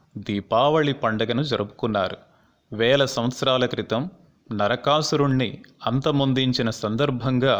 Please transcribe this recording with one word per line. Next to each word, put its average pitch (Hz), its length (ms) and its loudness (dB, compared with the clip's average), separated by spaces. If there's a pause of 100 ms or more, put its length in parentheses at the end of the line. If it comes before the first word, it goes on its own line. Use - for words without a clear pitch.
(160)
దీపావళి 123 800 0
పండగను 113 500 -2
జరుపుకున్నారు. 104 720 -2 (540)
వేల 123 340 2
సంవత్సరాల 127 600 0
క్రితం 117 360 -4 (480)
నరకాసురుణ్ణి 131 1000 0 (360)
అంతమొందించిన 131 840 0
సందర్భంగా 123 920 0